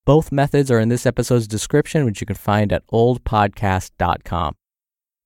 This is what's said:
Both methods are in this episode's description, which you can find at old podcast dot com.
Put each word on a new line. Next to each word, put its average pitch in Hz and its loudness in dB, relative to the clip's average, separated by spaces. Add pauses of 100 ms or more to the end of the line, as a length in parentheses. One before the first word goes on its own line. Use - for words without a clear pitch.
Both 151 2
methods 139 0
are 113 4
in 110 2
this 120 0
episode's 120 0
description, 147 -2
which 107 -4
you - -10
can 98 -6
find 104 0
at - -2
old 120 0
podcast 101 -2
dot - -2
com. 85 -4 (720)